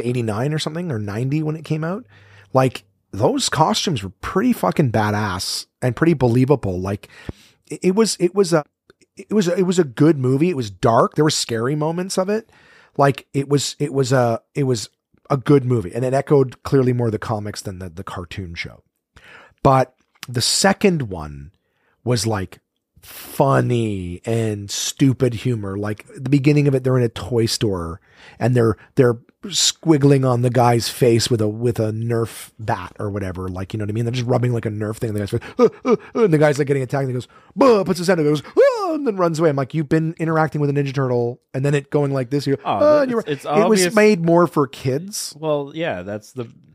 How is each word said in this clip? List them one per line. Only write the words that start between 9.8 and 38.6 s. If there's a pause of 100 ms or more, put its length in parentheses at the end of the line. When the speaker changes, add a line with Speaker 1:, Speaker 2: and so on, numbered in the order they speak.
Speaker 1:
a
good
movie.
It
was
dark.
There
were
scary
moments
of
it. (460)
Like,
it
was,
it
was
a, (140)
it
was (420)
a
good
movie,
and
it
echoed
clearly
more
the
comics
than
the,
the
cartoon
show. (800)
But (340)
the
second
one (540)
was,
like, (420)
funny
and
stupid
humor.
Like,
the
beginning
of
it,
they're
in
a
toy
store (380)
and
they're, (200)
they're (260)
squiggling
on
the
guy's
face
with
a,
with
a
Nerf
bat
or
whatever.
Like,
you
know
what
I
mean?
They're
just
rubbing,
like,
a
Nerf
thing
in
the
guy's
face. (180)
"Uh, (160)
uh, (180)
uh,"
and
the
guy's,
like,
getting
attacked
and
he
goes, (280)
"Bah,"
puts
his
hand
up,
goes, (140)
"Ah,"